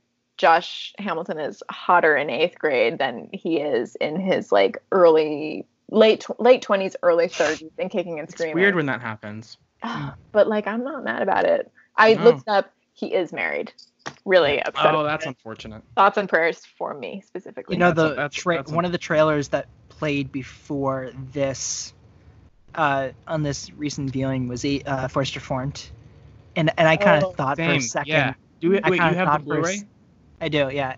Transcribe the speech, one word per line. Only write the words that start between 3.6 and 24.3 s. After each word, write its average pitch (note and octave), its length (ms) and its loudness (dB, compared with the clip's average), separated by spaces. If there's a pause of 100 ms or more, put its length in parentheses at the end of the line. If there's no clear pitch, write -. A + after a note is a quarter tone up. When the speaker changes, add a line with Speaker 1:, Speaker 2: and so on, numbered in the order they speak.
Speaker 1:
is C3 360 -2
in D#3 220 -2
his, F#3 320 -2
like, G2 280 4 (120)
early, D#3 720 4 (260)
late A3 320 4
tw-, - 180 -10
late A#3+ 220 6
twenties, F#3+ 420 -2
early E3+ 240 4
thirties D#3 500 -2
in F#3 120 -6
Kicking E3+ 280 -4
and C#3 100 -10
Speaker 2:
It's - 100 -18
Speaker 1:
Screaming. D#3+ 180 -4
Speaker 2:
weird F#3+ 180 4
when D#3 120 0
that A#2 160 -4
happens. A2 540 -12 (280)
Speaker 1:
Ah, D3 320 -8
Speaker 3:
Hmm. - 40 -20 (120)
Speaker 1:
but, G#3 160 6
like, G#3+ 180 -2
I'm A3 160 -4
not C4+ 220 -8
mad - 180 -4
about F#3+ 220 0
it. - 260 0 (260)
I A3 180 4
Speaker 2:
No. E3+ 100 -2
Speaker 1:
looked A3+ 240 4
up, G3+ 240 -2 (220)
he - 200 -8
is F3 180 -2
married. E2 400 -6 (520)
Really D#3 380 4
upset - 240 -2
Speaker 2:
Oh, D#3 140 2
Speaker 1:
about - 40 0
Speaker 2:
that's D3+ 220 -4
Speaker 1:
it. - 20 -6
Speaker 2:
unfortunate. A2 540 -14 (120)
Speaker 1:
Thoughts G3 220 4
and G3+ 120 -2
prayers E3 360 0
for - 300 -10
me D3 320 -12
specifically. - 500 -10
Speaker 3:
You F3+ 40 0
know, F3 120 6
Speaker 2:
That's D#3 60 0
a, D#3 100 2
Speaker 3:
the D3 60 -4
Speaker 2:
that's, C#3 220 -6
Speaker 3:
tra-, E3+ 200 -2
Speaker 2:
that's D3+ 160 -8
a - 20 -8
Speaker 3:
one E3+ 120 0
of F3 60 -4
the F3 60 -4
trailers D#3 500 2
that - 180 -4 (240)
played C#3+ 420 -4
before C3+ 800 -6 (220)
this, - 600 -4 (840)
uh, C#3 360 0 (160)
on D#3+ 160 -4
this C#3+ 300 -4
recent C#3+ 380 -6
viewing C3 380 -4